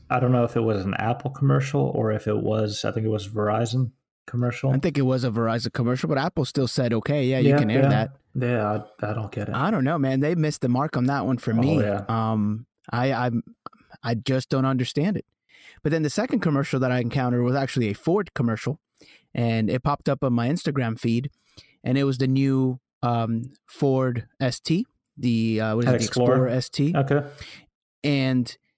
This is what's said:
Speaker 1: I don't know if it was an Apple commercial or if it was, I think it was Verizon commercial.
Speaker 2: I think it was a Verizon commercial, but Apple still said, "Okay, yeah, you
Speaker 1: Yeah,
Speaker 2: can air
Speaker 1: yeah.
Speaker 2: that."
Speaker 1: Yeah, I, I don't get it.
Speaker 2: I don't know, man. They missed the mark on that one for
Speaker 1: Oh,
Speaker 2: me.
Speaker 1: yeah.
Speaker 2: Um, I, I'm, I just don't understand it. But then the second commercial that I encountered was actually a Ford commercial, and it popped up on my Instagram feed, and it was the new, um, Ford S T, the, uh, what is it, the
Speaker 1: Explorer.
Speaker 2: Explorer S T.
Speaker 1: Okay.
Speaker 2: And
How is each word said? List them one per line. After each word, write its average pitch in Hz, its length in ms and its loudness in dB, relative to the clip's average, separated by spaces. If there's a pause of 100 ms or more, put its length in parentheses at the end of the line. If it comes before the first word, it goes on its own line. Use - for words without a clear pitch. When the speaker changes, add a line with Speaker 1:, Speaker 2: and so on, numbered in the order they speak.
Speaker 1:
I 127 100 0
don't 123 120 2
know 123 120 4
if 117 120 -2
it 117 60 0
was 104 240 0
an 98 100 -2
Apple 123 360 -2
commercial 139 640 0
or 110 160 0
if 107 160 -4
it 107 100 2
was, 107 480 -2
I 110 60 -2
think 110 140 -2
it 110 40 0
was 104 180 -2
Verizon 107 640 0 (360)
commercial. 120 440 -2
Speaker 2:
I 131 60 2
think 143 220 -2
it 135 40 2
was 127 200 0
a 127 80 -2
Verizon 113 420 -2
commercial, 127 360 -2
but 143 100 0
Apple 151 260 -2
still 131 220 -2
said, 120 260 -2
"Okay, 139 320 0
yeah, 131 140 2
you 139 100 6
Speaker 1:
Yeah, - 80 6
Speaker 2:
can 110 140 2
air 127 120 4
Speaker 1:
yeah. 139 60 6
Speaker 2:
that." 110 220 2 (280)
Speaker 1:
Yeah, 107 440 0 (180)
I, 104 80 -2
I 107 40 -2
don't 107 180 -6
get 104 180 -6
it. 113 60 -4
Speaker 2:
I 143 160 0
don't 175 120 0
know, 139 140 2
man. 135 220 2
They 151 160 2
missed 156 260 0
the 131 80 0
mark 131 260 0
on 123 100 0
that 139 200 0
one 123 140 0
for 117 140 -4
Speaker 1:
Oh, - 20 4
Speaker 2:
me. 113 240 4
Speaker 1:
yeah. 101 280 -2
Speaker 2:
Um, 110 600 -2 (240)
I, 131 220 0
I'm, 120 280 -2 (640)
I 120 100 -2
just 127 360 -2
don't 135 160 2
understand 135 520 0
it. - 80 -8 (560)
But 147 100 -2
then 160 120 0
the 147 80 0
second 233 300 0
commercial 139 400 0
that 127 100 0
I 123 80 0
encountered 123 420 0
was 123 140 2
actually 131 340 0
a 101 40 0
Ford 180 420 -2
commercial, 117 440 -2 (540)
and 113 360 0
it 127 120 -2
popped - 260 -2
up 139 160 0
on 127 100 2
my 120 160 2
Instagram 131 500 -2
feed, 120 320 -2 (520)
and 127 140 0
it 139 60 2
was 135 160 0
the 135 80 2
new, 131 520 2 (220)
um, 117 520 -2 (120)
Ford 131 640 0 (120)
S 127 200 -2
T, 185 260 0 (320)
the, 113 440 0
uh, 110 140 0
what 120 100 0
is 131 60 4
it, 123 60 4
the 113 80 -2
Speaker 1:
Explorer. 123 280 2
Speaker 2:
Explorer 127 160 4
S 123 200 -2
T. 143 260 0
Speaker 1:
Okay. 143 280 2 (800)
Speaker 2:
And 131 520 0 (220)